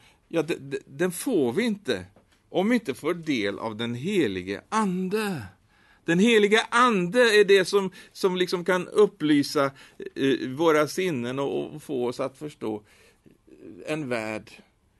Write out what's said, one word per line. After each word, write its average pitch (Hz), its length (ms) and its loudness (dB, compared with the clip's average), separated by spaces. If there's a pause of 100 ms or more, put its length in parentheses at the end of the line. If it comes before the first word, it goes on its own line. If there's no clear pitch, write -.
(280)
ja, 165 140 -2
det, 156 160 -4
det, 135 280 -10
den 170 260 -4
får 160 400 0
vi 180 100 0
inte 127 440 -4 (420)
om 185 200 0
vi 247 60 4
inte 139 200 -2
får 156 200 -4
del 131 440 -4
av 110 180 -8
den 117 180 -6
helige 113 720 -2
ande. 190 760 -4 (640)
Den 170 140 2
helige 214 420 6 (100)
ande 226 720 4
är 208 40 8
det 190 200 6
som, 196 260 0 (220)
som 185 240 0
liksom 180 280 -2
kan 185 240 0
upplysa, 147 840 2 (440)
eh, 135 340 0
våra 151 400 2
sinnen 135 500 -4
och, 143 360 -4
och 151 80 -16
få 123 240 -4
oss 123 140 -6
att 131 180 -6
förstå 113 440 -10 (1040)
en 156 220 -8
värld 110 420 -6 (500)